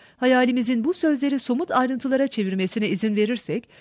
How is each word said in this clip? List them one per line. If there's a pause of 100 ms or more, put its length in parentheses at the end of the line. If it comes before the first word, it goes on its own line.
(180)
hayalimizin
bu
sözleri
somut
ayrıntılara
çevirmesine
izin
verirsek, (120)